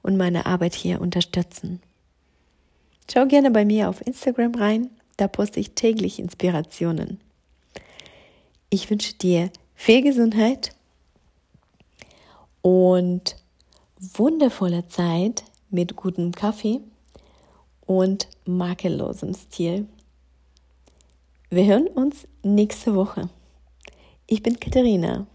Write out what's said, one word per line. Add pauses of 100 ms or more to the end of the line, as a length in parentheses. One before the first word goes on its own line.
und
meine
Arbeit
hier
unterstützen. (1300)
Schau
gerne
bei
mir
auf
Instagram
rein, (280)
da
poste
ich
täglich
Inspirationen. (1500)
Ich
wünsche
dir (220)
viel
Gesundheit (1900)
und (600)
wundervolle
Zeit (280)
mit
gutem
Kaffee (1000)
und (180)
makellosem
Stil. (1600)
Wir
hören
uns (160)
nächste
Woche. (1000)
Ich
bin
Katharina